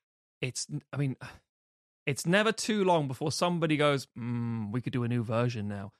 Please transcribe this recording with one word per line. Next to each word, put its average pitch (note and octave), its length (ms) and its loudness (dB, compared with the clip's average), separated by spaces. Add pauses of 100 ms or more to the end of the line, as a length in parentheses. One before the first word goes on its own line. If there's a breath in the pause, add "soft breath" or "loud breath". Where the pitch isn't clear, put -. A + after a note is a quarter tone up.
(420)
it's, - 260 -6 (240)
I C#3 60 -6
mean, C#3 240 0
<sighs> - 840 -20
it's C#3+ 200 -2
never G#3 260 4
too G#3+ 320 0
long E3+ 240 4
before C3+ 240 -2
somebody E3+ 460 2
goes, C#3+ 300 2 (100)
"Mm, A#2 540 -2
we A#2+ 100 -2
could - 120 -6
do B2 100 0
a A#2 40 0
new A#2+ 160 0
version A2+ 440 0
now. G2+ 320 -8